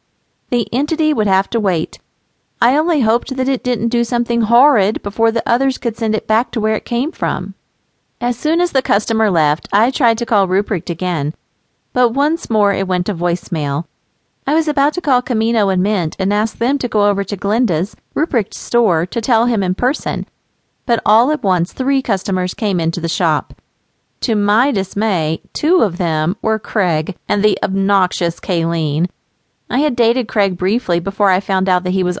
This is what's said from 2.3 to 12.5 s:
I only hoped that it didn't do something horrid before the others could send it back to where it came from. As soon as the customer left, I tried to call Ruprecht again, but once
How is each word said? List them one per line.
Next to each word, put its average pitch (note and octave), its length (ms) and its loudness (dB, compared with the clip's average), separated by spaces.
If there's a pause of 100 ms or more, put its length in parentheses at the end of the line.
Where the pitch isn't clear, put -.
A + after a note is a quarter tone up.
I B3+ 160 2
only D#4 260 0
hoped A#3 340 0
that C4 120 0
it C4+ 140 0
didn't A#3+ 260 -2
do A#3 140 0
something A#3 400 0
horrid A#3 600 4
before A3+ 280 0
the A3 180 -2
others B3+ 300 0
could A3+ 180 -4
send A3 180 0
it - 120 -4
back A3 240 0
to A#3 100 -4
where G#3+ 140 0
it - 100 -4
came B3+ 280 -2
from. F3+ 420 -4 (680)
As B3 160 -2
soon E4 240 0
as F4 120 0
the C4 100 0
customer A3 480 0
left, D#3 420 0
I A3 180 2
tried A#3 280 0
to A#3 80 -4
call G3+ 220 2
Ruprecht F#3 420 -2
again, E3 440 -2 (580)
but A#3+ 180 2
once C#4+ 400 -2